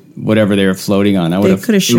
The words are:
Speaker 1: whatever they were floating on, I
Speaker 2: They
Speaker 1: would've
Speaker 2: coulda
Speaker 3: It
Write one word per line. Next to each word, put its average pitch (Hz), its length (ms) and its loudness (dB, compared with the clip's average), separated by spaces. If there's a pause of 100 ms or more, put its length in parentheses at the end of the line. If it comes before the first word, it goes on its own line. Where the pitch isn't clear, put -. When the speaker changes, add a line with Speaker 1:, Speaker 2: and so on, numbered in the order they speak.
(160)
Speaker 1:
whatever 107 400 0
they 98 100 2
were 95 80 0
floating 101 440 0
on, 85 160 -2
I 92 40 -2
Speaker 2:
They 98 60 0
Speaker 1:
would've 185 180 0
Speaker 2:
coulda 220 160 -2
Speaker 3:
It 143 220 0